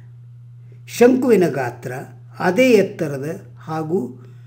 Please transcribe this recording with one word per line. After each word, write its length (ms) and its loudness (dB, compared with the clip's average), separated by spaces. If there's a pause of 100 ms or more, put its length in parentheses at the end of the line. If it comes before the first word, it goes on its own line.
(880)
ಶಂಕುವಿನ 600 4
ಗಾತ್ರ 440 -6 (480)
ಅದೇ 320 2
ಎತ್ತರದ 880 -2
ಹಾಗೂ 680 -8 (220)